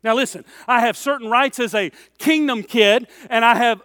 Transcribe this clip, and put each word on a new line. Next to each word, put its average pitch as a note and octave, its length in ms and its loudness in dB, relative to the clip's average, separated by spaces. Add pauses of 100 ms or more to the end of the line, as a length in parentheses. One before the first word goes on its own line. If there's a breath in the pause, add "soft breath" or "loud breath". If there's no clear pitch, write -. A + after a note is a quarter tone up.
Now A3+ 140 0
listen, B3 300 -4 (220 loud breath)
I A#3+ 140 2
have A#3 140 0
certain C4+ 340 -6
rights B3+ 300 0
as A#3 140 -4
a G3 180 -4 (280 soft breath)
kingdom D4 440 0
kid, A3 440 2 (220 loud breath)
and A3+ 140 0
I A#3 120 4
have A3+ 300 -2